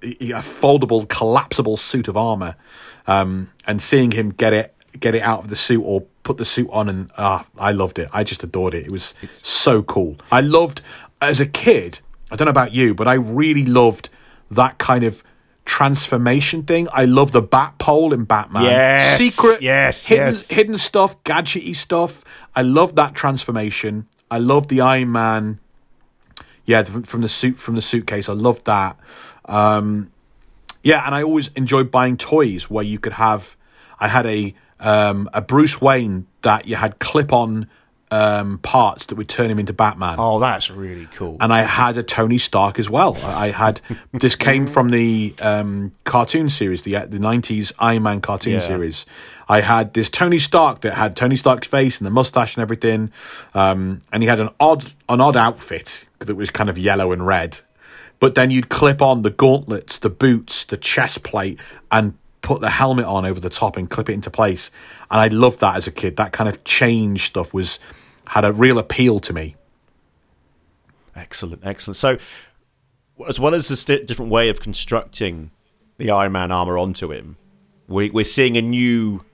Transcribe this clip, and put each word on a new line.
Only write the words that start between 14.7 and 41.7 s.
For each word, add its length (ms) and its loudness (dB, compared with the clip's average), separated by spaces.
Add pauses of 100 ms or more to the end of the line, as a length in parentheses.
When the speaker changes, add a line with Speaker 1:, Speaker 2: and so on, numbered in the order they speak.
Speaker 1:
kind 280 0
of 180 -4 (420)
transformation 1000 0
thing. 300 0
I 120 4
love 260 6
the 100 6
bat 380 0
pole 340 4
in 120 -2
Batman. 380 0
Speaker 2:
Yes, 540 6
Speaker 1:
Secret, 440 4
Speaker 2:
yes, 440 2
Speaker 1:
hidden, 220 4
Speaker 2:
yes. 220 -4
Speaker 1:
hidden 280 0
stuff, 460 0
gadgety 520 -4
stuff. 480 -2 (320)
I 60 2
love 340 4
that 200 2
transformation. 920 -4 (220)
I 80 -4
love 300 2
the 140 2
Iron 300 2
Man. 480 -2 (1080)
Yeah, 180 4
from, 200 -6
from 180 -6
the 80 -2
suit, 280 -2
from 180 -6
the 60 -2
suitcase. 480 -4
I 40 -4
love 320 0
that. 320 0 (480)
Um, 640 0 (720)
yeah, 220 4
and 100 -2
I 80 -2
always 320 -2
enjoyed 340 0
buying 280 2
toys 520 0
where 140 -4
you 160 -6
could 140 -8
have. 420 -2 (440)
I 80 -2
had 180 0
a, 280 -4 (260)
um, 540 0
a 80 -2
Bruce 400 2
Wayne 460 2 (140)
that 260 0
you 80 -6
had 240 -4
clip-on, 680 0 (420)
um, 480 0
parts 480 0
that 100 -10
would 140 -10
turn 200 -2
him 80 -2
into 140 -4
Batman. 480 -2
Speaker 2:
Oh, 200 0
that's 300 -2
really 440 -12
cool. 260 -10
Speaker 1:
And 140 2
I 80 4
had 360 0